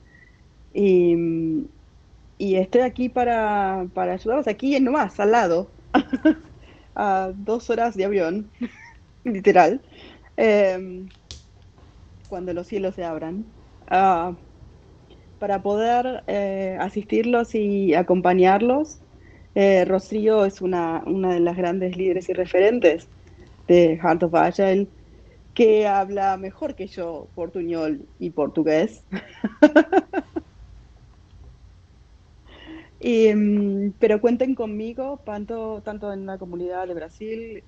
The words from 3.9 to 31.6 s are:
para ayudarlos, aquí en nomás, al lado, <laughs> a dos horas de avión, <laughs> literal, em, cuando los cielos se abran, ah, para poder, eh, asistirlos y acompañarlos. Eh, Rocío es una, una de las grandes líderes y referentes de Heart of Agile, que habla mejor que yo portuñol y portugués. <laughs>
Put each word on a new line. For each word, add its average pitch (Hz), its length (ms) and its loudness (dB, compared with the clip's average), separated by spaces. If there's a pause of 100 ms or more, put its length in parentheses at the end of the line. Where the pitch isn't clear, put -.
para 180 200 -2
ayudarlos, 240 320 -4
aquí 254 300 -2
en 269 80 2
nomás, 247 340 -2
al 208 140 2
lado, 190 360 0 (240)
<laughs> - 1040 -2
a 190 400 -2
dos 214 360 -6
horas 226 260 -2
de 190 80 -2
avión, 196 440 -2 (120)
<laughs> - 640 -14
literal, 196 560 4 (560)
em, 190 720 0 (1200)
cuando 180 240 -8
los 175 160 -8
cielos 190 280 -6
se 180 80 -8
abran, 165 400 -8 (440)
ah, 180 440 2 (1080)
para 196 240 -2
poder, 233 640 0
eh, 196 540 -4
asistirlos 220 760 -2
y 202 400 0
acompañarlos. 185 1040 2 (580)
Eh, 196 280 6
Rocío 208 600 0
es 196 160 -6
una, 170 440 -2
una 185 280 0
de 175 60 0
las 170 160 0
grandes 180 400 -2
líderes 180 320 -2
y 185 40 -4
referentes 180 760 2 (600)
de 170 300 6
Heart 165 260 0
of 165 100 -2
Agile, 190 520 2 (640)
que 214 340 4
habla 196 520 -2
mejor 196 360 -10
que 190 120 -12
yo 170 480 -12
portuñol 165 640 -6 (180)
y 180 120 -8
portugués. 156 800 0
<laughs> - 1120 2 (2750)